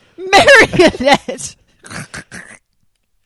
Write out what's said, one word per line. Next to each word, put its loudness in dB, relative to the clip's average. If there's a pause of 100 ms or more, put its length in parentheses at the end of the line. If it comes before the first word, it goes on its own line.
<laughs> -20
Marionette! 0 (280)
<laughs> -18 (880)